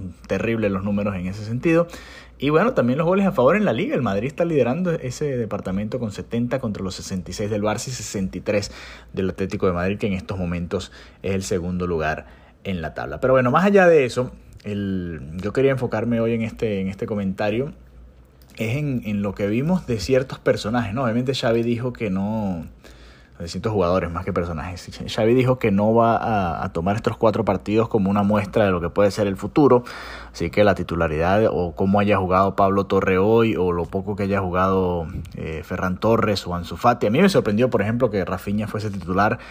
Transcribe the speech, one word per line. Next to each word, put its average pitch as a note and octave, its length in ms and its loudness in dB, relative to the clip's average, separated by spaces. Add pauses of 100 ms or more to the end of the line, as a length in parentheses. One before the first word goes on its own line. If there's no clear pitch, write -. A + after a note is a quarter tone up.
(260)
Terrible G#2+ 460 -2
los F#2+ 120 -4
números G2+ 320 -2
en F2+ 120 -6
ese G#2 180 -8
sentido. E3 420 2 (520)
Y C3+ 100 0
bueno, E3 240 4
también B2+ 240 2
los E3 100 0
goles G3 180 4
a F3+ 60 2
favor F3+ 240 4
en G#3+ 80 2
la D3+ 80 2
Liga. G#3+ 240 -2
El D#3 60 0
Madrid G#2 260 0
está - 160 -2
liderando E3 480 0
ese C3+ 460 -4
departamento G#2 600 -4
con G#2+ 140 -4
setenta A#2+ 480 -4
contra G2 240 -6
los F#2 120 -6
sesenta F2+ 360 -8
y - 20 -10
seis G#2 160 -4
del G#2+ 120 -2
Barça G#2+ 260 -2
y C3 40 -8
sesenta G2+ 460 -6
y E2 40 -10
tres - 300 -2 (420)
del F#2+ 160 -2
Atlético F#2+ 380 -2
de F#2 40 2
Madrid, F#2 260 -2
que A2+ 100 -2
en G2 60 -2
estos F#2 240 -6
momentos F2 540 -4 (300)
es G2 120 -2
el F#2+ 100 -2
segundo F2+ 440 -2
lugar D#2 380 -2 (400)
en F#2 160 -4
la D#2 120 -8
tabla. C2+ 280 -8
Pero B2+ 120 4
bueno, B2+ 180 4
más E3 120 4
allá G3+ 240 8
de D#3+ 160 8
eso, B2 280 -2 (340)
el, F#2+ 560 -4 (200)
yo G2+ 120 -4
quería C3+ 180 4
enfocarme A#2 480 -2
hoy A2+ 140 0
en A2+ 80 0
este, G#2+ 400 -2
en F#2+ 80 -2
este G2 160 -6
comentario, G#2 680 -2 (840)
es A2+ 200 -2
en, C#3 280 -2
en G#2 160 -2
lo G2+ 120 -2
que G#2 140 -2
vimos D3+ 400 0
de A#2 120 -2
ciertos C3 380 0
personajes, A#2+ 560 0
¿no? C3+ 100 -2
Obviamente B2 300 0
Xavi A#2 300 2
dijo A#2+ 280 -2
que A2 200 -4
no, F#2+ 560 -2 (720)
de F2 60 -10
distintos F#2+ 280 -4
jugadores F2 380 2
más E2+ 140 -8
que G2+ 60 -6
personajes. F2 600 -6 (160)
Xavi A2+ 260 2
dijo B2+ 240 4
que A2 140 0
no G#2 240 4
va A#2 220 4
a, F#2 460 -2
a - 80 -6
tomar F2 240 0
estos A2+ 220 -4
cuatro A2 280 2
partidos G#2 440 0
como G2 220 2
una G2+ 100 2
muestra G2+ 440 2
de F#2+ 60 4
lo F2+ 80 0
que E2+ 100 -4
puede G2+ 200 2
ser G2+ 160 -2
el G2 120 -2
futuro, B2 460 4 (480)
así E2+ 200 -4
que G#2 120 4
la G2 120 6
titularidad E2+ 760 2
o F2 240 -2
cómo G2 260 2
haya G2+ 180 4
jugado F#2+ 380 2
Pablo G2 300 4
Torre F#2+ 320 2
hoy A2+ 380 4
o F2+ 160 2
lo E2+ 140 -2
poco G2 300 -4
que G2+ 80 -4
haya G2 160 0
jugado, F#2 680 0 (280)
eh, D#2+ 280 -8
Ferran F#2 360 -4
Torres A2 460 2
o F2 80 -6
Ansu E2+ 240 -6
Fati. A#2+ 300 2
A - 20 2
mí B2+ 100 2
me G3 100 6
sorprendió, A2+ 420 2
por G#2 100 2
ejemplo, A2+ 300 0
que G2 120 0
Rafinha G2+ 440 -4
fuese G#2 240 -6
titular G2 480 0 (120)